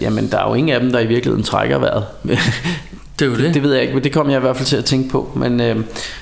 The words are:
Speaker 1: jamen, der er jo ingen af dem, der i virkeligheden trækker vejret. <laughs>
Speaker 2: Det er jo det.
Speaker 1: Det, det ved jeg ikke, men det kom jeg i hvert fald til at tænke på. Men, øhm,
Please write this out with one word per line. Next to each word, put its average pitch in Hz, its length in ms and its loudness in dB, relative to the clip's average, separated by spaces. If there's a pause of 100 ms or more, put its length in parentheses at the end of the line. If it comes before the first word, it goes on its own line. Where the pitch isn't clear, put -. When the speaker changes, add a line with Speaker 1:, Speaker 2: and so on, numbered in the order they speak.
Speaker 1:
jamen, 107 300 0
der 104 80 0
er 95 100 0
jo 113 60 0
ingen 143 200 2
af 120 60 0
dem, 127 120 0
der 123 60 2
i 117 80 2
virkeligheden 117 380 0
trækker 110 340 0
vejret. - 260 0 (200)
<laughs> - 140 0 (800)
Speaker 2:
Det 147 100 4
er - 20 0
jo 117 60 0
det. 127 80 2
Speaker 1:
Det, 165 100 2
det 147 80 2
ved 143 100 4
jeg 127 100 4
ikke, 127 120 0
men 135 100 0
det 139 80 0
kom 151 180 2
jeg 139 60 4
i 131 40 2
hvert 127 160 2
fald 131 100 -2
til 143 100 2
at 123 80 0
tænke 131 260 0
på. 127 260 -2
Men, 123 240 0
øhm, 113 240 0 (380)